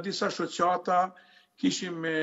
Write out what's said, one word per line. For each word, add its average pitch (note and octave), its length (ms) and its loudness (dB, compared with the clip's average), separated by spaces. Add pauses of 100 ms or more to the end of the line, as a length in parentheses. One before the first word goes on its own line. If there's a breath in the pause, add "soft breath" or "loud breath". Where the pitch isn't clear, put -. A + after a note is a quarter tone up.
disa G3 280 -2
shoqata, F3+ 680 2 (600 soft breath)
kishim, F3 460 -2
e, D#3+ 180 0